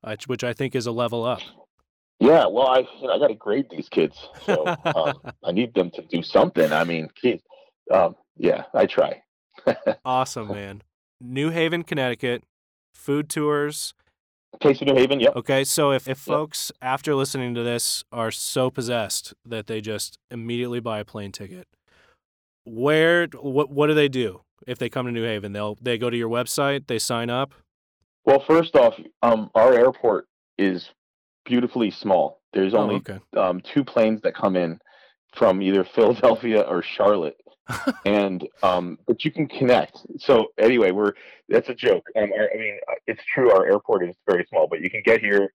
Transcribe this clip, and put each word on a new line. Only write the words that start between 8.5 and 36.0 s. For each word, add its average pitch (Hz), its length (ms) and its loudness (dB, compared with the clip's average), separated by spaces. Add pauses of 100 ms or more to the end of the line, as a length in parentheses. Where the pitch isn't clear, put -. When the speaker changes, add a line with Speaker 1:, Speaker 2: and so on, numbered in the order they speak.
Speaker 2:
I - 100 4
try. - 380 -2 (420)
<laughs> - 400 -4
Speaker 1:
Awesome, 127 440 -4
man. 101 340 -12 (360)
New 131 300 -4
Haven, 165 320 0
Connecticut, 127 640 -4 (500)
food 147 340 -4
tours. 147 680 -4 (640)
Speaker 2:
Taste 139 240 2
of 139 60 0
New 139 40 4
Haven, 131 260 4
yep. 127 160 4
Speaker 1:
Okay, 135 280 0
so 143 280 0
if, 135 160 0
if 135 200 -8
Speaker 2:
Yep. 151 100 -2
Speaker 1:
folks, 156 420 -6
after 135 360 -4
listening 131 400 -4
to 120 80 -4
this, 120 480 -4
are 113 180 -4
so - 400 -2
possessed 117 640 -6 (100)
that 113 220 -10
they 110 160 -8
just 107 380 -10 (100)
immediately 120 500 -6
buy 113 200 -6
a 104 60 -10
plane 101 260 -12
ticket, 92 360 -18 (1000)
where, 156 600 2 (120)
what, 139 300 -2
what 143 180 0
do 156 60 2
they 147 160 4
do 120 320 -4 (260)
if 123 100 -8
they 120 120 -6
come 127 160 -6
to 123 60 -6
New 117 140 -4
Haven? 104 280 -6
They'll, 104 280 -8
they 123 160 -2
go 120 120 -2
to 120 80 -4
your 113 120 -2
website, 139 580 -2
they 117 120 -2
sign 120 300 -4
up? 135 240 -4 (720)
Speaker 2:
Well, 135 140 6
first 165 360 2
off, 120 240 6 (240)
um, 110 320 2
our 117 180 8
airport 123 540 2 (300)
is 92 320 -2 (560)
beautifully 123 460 0
small. 90 500 -2 (120)
There's 95 200 0
Speaker 1:
Oh, 113 60 4
Speaker 2:
only, 104 160 0
Speaker 1:
okay. 98 240 -10 (160)
Speaker 2:
um, 92 260 0
two - 220 -2
planes 110 380 0
that - 140 -4
come 98 200 0
in 85 240 -2 (540)
from 95 280 2
either 95 220 2
<laughs> - 120 -8
Philadelphia 113 680 4